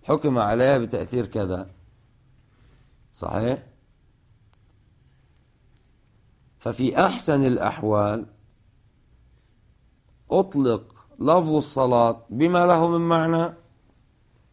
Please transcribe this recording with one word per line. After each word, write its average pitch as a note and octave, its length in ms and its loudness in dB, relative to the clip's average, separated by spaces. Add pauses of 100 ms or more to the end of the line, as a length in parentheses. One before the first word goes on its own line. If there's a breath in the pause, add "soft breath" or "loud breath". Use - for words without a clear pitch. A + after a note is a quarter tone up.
حكم D3 360 0
عليها A#2+ 400 2
بتأثير A#2 480 -4
كذا، F#2 440 -6 (1400)
صحيح؟ A2 520 -6 (3000)
ففي B2+ 480 0
أحسن D#3+ 380 -2
الأحوال G#2 840 -2 (2000)
أطلق C#3 760 -2 (120)
لفظ D#3+ 360 2
الصلاة B2+ 760 2
بما F3 360 2
له E3+ 220 4
من E3+ 120 0
معنى E3 540 0 (1000)